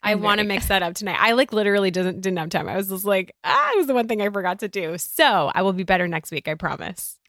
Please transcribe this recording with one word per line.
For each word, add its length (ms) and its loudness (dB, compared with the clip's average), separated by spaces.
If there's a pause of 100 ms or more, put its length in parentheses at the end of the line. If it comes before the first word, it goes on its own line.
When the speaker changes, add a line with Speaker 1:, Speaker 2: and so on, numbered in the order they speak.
Speaker 1:
I 100 2
Speaker 2:
I'm 80 0
Speaker 1:
wanna 220 2
Speaker 2:
very 120 -2
Speaker 1:
mix 120 -4
that 140 2
up 140 -4
tonight. 240 -4
I, 140 4
like, 200 2
literally 380 2
didn't, 300 -2
didn't 180 -2
have 100 -4
time. 180 -2
I 80 -4
was 140 -2
just 160 -6
like, 380 0
"Ah, 300 2
it 40 4
was 100 2
the 60 0
one 140 2
thing 140 -2
I 80 2
forgot 300 -2
to 80 -6
do." 300 -4
So 560 2
I 80 0
will 120 2
be 100 -2
better 240 2
next 240 -6
week, 160 -6
I 80 -4
promise. 720 -8